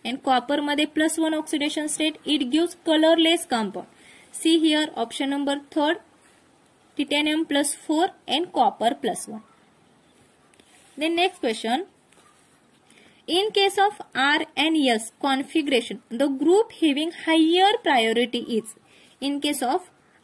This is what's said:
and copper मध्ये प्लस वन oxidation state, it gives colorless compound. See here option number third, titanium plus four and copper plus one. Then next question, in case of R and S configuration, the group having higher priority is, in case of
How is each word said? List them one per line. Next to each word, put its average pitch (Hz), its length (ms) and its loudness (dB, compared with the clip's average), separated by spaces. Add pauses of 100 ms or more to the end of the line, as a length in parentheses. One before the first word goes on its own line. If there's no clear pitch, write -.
and 240 240 -8
copper 262 400 2
मध्ये 294 160 0 (100)
प्लस 311 240 0
वन 320 160 0
oxidation 302 600 -4
state, 311 280 -2
it 277 300 -2
gives 349 220 0 (100)
colorless 320 640 4
compound. 202 360 -4 (460)
See 330 260 2
here 302 380 2
option 233 340 -4
number 285 280 -2 (120)
third, 311 300 0 (960)
titanium 302 480 0
plus 285 300 0
four 330 340 0 (180)
and 320 260 -2
copper 247 500 2
plus 202 260 -4
one. 214 140 -14 (1600)
Then 320 180 -2
next 359 240 0
question, 233 440 -2 (1400)
in 392 220 0
case 392 260 0
of 403 240 0 (140)
R 285 320 0 (100)
and 311 220 0 (120)
S 226 200 -2 (100)
configuration, 277 800 -2 (100)
the 233 200 -2
group 320 440 2
having 311 380 0 (140)
higher 330 480 4 (100)
priority 240 580 0 (180)
is, - 160 -6 (460)
in 277 220 -4
case 294 200 -2
of 269 280 -2 (340)